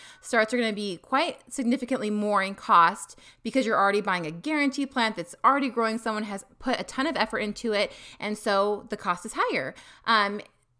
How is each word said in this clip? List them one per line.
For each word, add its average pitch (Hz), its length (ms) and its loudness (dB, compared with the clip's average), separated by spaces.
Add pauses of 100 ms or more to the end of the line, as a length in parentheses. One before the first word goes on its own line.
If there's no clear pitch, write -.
(200)
Starts 220 320 0
are 247 60 0
gonna 226 160 0
be 196 240 -6
quite 294 440 -2 (120)
significantly 240 560 -2
more 208 320 2
in 196 140 -4
cost 185 640 4 (240)
because 233 240 2
you're 226 100 2
already 202 240 4
buying 185 240 -2
a 151 60 -6
guarantee 277 560 -2
plant 226 280 -2
that's 170 200 -10 (100)
already 277 240 4
growing. 226 300 0
Someone 220 240 -4
has 202 200 -8 (140)
put - 220 -2
a 185 40 -4
ton - 220 -4
of 320 100 -2
effort 214 240 -2
into 214 340 -4
it, 202 180 0 (280)
and 208 160 -6
so 202 540 0
the 208 80 -6
cost 185 300 -4
is - 80 -10
higher. 269 400 -2 (300)
Um, 208 360 2 (380)